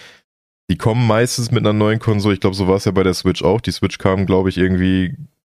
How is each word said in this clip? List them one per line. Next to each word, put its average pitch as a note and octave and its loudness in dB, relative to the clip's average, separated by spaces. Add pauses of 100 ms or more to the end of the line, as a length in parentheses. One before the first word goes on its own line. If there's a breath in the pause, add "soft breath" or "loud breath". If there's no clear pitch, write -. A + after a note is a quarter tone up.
(720 loud breath)
die E2+ -2
kommen A#2+ 0
meistens A#2 0
mit A#2 2
einer G#2+ 0
neuen G#2+ 0
Konsole. G#2 0
Ich F#2+ -6
glaub, F#2+ 0
so G2 0
war's G2 2
ja G#2 0
bei F#2+ 2
der F#2 2
Switch - -2
auch. F#2+ 2
Die F#2 -6
Switch - -4
kam, F#2+ 0
glaub F#2+ 2
ich, F2+ -4
irgendwie F#2 0 (320)